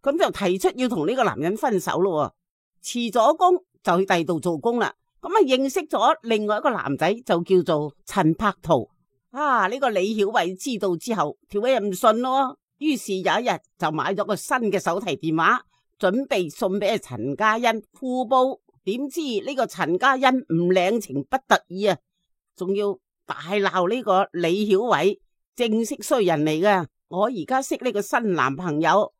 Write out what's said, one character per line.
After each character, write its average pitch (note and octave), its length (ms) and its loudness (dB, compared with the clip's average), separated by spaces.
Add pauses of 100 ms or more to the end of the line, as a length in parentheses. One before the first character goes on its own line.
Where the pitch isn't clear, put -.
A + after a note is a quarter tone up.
噉 C#4 160 0
就 E4+ 140 2
提 F#3 260 0
出 F4+ 200 0
要 B3+ 120 0
同 E3+ 200 -2
呢 B3 80 0
個 B3+ 80 2
男 C3+ 140 0
人 F3 180 -2
分 A3 240 0
手 E3+ 180 -4
咯 D#3+ 340 0 (480)
喎。 A#3+ 300 -6
辭 A#3+ 80 0
咗 C4+ 180 4
工 F4+ 200 4 (260)
就 F3+ 160 2
去 G3 80 0
第 F3+ 160 2
度 D#3+ 160 -2
做 E3 180 -2
工 A#3 220 -2
啦。 G3 160 -2 (260)
噉 - 80 -12
啊， G#4 140 2
認 C4 260 2
識 F#4 200 -2
咗 B3+ 340 2
另 A3 240 0
外 G#3 120 0
一 - 20 -4
個 C#4 100 2
男 D3 260 -4
仔， E3 160 2 (140)
就 F3 160 2
叫 F#3 200 4
做 D3+ 300 -2 (120)
陳 E3 300 2
柏 G#3 280 -2
圖。 D3 260 0 (420)
啊， B3+ 360 0
呢 A#3 140 -4
個 C4 100 0
李 G3+ 240 0
曉 G#3 160 0
偉 F#3 260 0
知 A#3+ 220 -6
道 F3+ 180 -2
之 A#3 180 -6
後， D3+ 220 -2 (120)
條 G3+ 120 -4
尾 B3+ 120 0
又 A#3+ 80 2
唔 G#3 120 -2
順 G#3+ 280 2
咯。 C4 360 0 (220)
於 D4 180 0
是 G3 200 -6
有 F#3 240 0
一 B3 40 -8
日 A#3+ 60 0 (260)
就 D#3 140 -2
買 D#3 240 -2
咗 G3 100 -2
個 G3 120 -2
新 - 200 -4 (140)
嘅 F3 80 0
手 F3 220 -2
提 F3 160 -4
電 D#3+ 200 -2
話， F#3+ 240 2 (380)
準 A3 280 0
備 F3+ 240 -2
送 G3 280 -4
畀 G3 120 -2
阿 A3 80 -2
陳 B2+ 380 -8
嘉 A3 220 0
欣 A3+ 240 0 (160)
互 B3+ 280 -4
報。 C4 340 2 (240)
點 A#3+ 240 -4
知 E4 120 -8
呢 C4+ 360 -4
個 B3 100 0
陳 E3+ 320 -2
嘉 C4 180 2
欣 C4 120 2
唔 F3+ 440 0
領 F#3+ 280 2
情 C#3 240 -6
不 - 120 -4 (120)
得 - 180 4
已 F#3+ 200 -8
啊， F#3 120 2 (560)
仲 F#3+ 200 -4
要 G3+ 220 -2 (300)
大 - 80 -8 (160)
鬧 F#3 400 0
呢 B3 120 -2
個 G3 300 2
李 F3+ 380 0
曉 F#3+ 80 4 (180)
偉， F3+ 220 2 (380)
正 A3+ 280 0
式 G#3 160 -8
衰 B3+ 220 0
人 D#3+ 220 2
嚟 D#3 160 0
㗎。 F#3 260 2 (220)
我 F#3 180 0
而 A3 200 -6
家 C4 140 0
識 C4+ 220 -4
呢 B3+ 100 -2
個 G3+ 80 -2
新 A3+ 340 -2
男 C3+ 200 0
朋 D#3 260 -2
友 E3 400 4